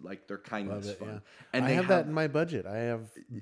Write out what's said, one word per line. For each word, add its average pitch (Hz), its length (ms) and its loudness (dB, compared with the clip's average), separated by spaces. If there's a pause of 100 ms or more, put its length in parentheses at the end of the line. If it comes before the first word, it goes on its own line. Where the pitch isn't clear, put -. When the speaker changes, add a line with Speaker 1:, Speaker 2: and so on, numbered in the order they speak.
Speaker 1:
like, 95 240 -12
their 101 100 -8
kindness 101 480 -4
Speaker 2:
Love 101 100 -6
it, - 40 -16
Speaker 1:
fund. 104 140 -6
Speaker 2:
yeah. 107 60 -8 (340)
Speaker 1:
And 127 120 4
Speaker 2:
I 131 40 4
Speaker 1:
they 131 60 6
Speaker 2:
have 185 120 4
that 190 100 8
Speaker 1:
have 151 100 2
Speaker 2:
in 151 60 -2
my 156 140 2
budget. 147 400 0
I 104 100 -4
have 117 320 -2 (320)